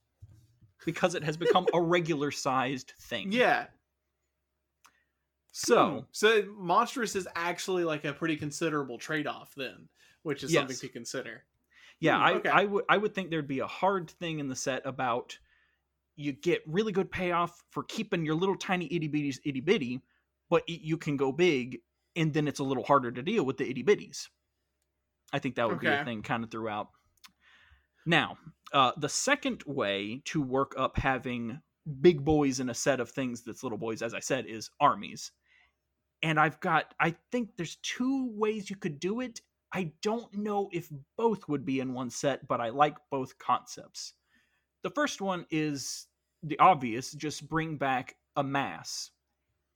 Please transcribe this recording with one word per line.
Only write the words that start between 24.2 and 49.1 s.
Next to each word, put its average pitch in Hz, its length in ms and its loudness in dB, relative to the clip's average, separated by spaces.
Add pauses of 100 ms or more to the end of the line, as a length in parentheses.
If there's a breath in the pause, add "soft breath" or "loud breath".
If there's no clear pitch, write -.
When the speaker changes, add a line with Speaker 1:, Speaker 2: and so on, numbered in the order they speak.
Speaker 1:
I 139 80 -2
think 131 160 -4
that 117 120 2
would - 120 -2
be 156 120 2
a 143 40 2
Speaker 2:
Okay. - 20 -2
Speaker 1:
thing 117 240 -6
kinda 113 260 -4
throughout. 107 420 -6 (1160 soft breath)
Now, 143 320 2 (340)
uh, 135 240 6
the 175 120 -2
second 277 580 0
way 107 600 -2
to 156 160 0
work 131 340 0
up 127 200 -2
having 123 640 -2 (400)
big 151 240 6
boys 147 360 4
in 127 80 -2
a 117 60 -6
set 131 260 2
of 117 100 -4
things 123 340 -6
that's 104 180 -12
little 113 160 -4
boys, 113 240 -4
as 113 120 -4
I 92 60 -6
said, 131 260 -2
is 107 240 -10 (100)
armies. 117 520 0 (880 soft breath)
And 156 180 2
I've 156 200 2
got, 165 400 0
I 165 160 2 (160)
think 240 240 -4
there's 165 220 -8
two 262 540 -2
ways 214 380 -2
you 196 60 -8
could 151 240 -4
do 208 200 -2
it. 247 220 -8 (300)
I 175 200 -4 (100)
don't 226 320 -2
know 202 380 -2
if 165 180 -6 (260)
both 226 320 0
would 143 160 -2
be 135 160 0
in 127 140 -4
one 123 160 -4
set, - 380 -2
but 123 120 -2
I 117 100 -2
like 147 260 4 (140)
both 131 280 -4
concepts. - 760 -4 (680)
The 180 80 -4
first - 320 -2
one 185 280 -2
is 151 580 -4 (340)
the 151 180 -6
obvious, 135 520 4
just 147 360 -8
bring 160 300 -2
back 131 380 -2 (200)
a 143 80 2
mass. 135 680 -4 (640)